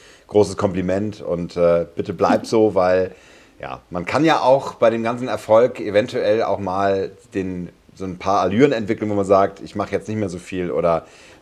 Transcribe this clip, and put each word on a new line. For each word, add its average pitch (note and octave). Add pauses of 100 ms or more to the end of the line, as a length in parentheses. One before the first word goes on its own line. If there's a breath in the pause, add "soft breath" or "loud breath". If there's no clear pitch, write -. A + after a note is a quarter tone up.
(280 loud breath)
großes G2
Kompliment F#2+
und, F2
äh, F2 (100)
bitte G2+
bleib G2
so, A2
<laughs> -
weil, F#2 (460 loud breath)
ja, C2
man F2
kann C#3
ja D3+
auch C3+
bei A#2
dem A2+
ganzen A#2+
Erfolg A2+
eventuell G#2+
auch G2
mal G2 (220)
den, F#2 (280)
so F#2+
ein F2+
paar F#2+
Allüren A2
entwickeln, G#2+
wo -
man G2
sagt, G2
"Ich -
mach G2
jetzt F#2+
nicht G#2+
mehr G#2
so F2
viel" F2+
oder, E2 (360 loud breath)